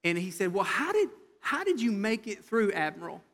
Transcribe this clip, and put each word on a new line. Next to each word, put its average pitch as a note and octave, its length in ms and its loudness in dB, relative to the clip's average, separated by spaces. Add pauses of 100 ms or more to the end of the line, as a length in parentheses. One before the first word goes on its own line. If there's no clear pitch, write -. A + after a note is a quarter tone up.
And E3+ 120 2
he F3+ 140 -2
said, F3+ 240 0
"Well, F#3+ 100 2
how E4+ 280 0
did, G#4 160 4 (320)
how D#4+ 240 -4
did F4 160 2
you A#3 100 2
make A3 360 0
it - 180 -8
through, A3 280 2
Admiral? D#3+ 480 -4 (120)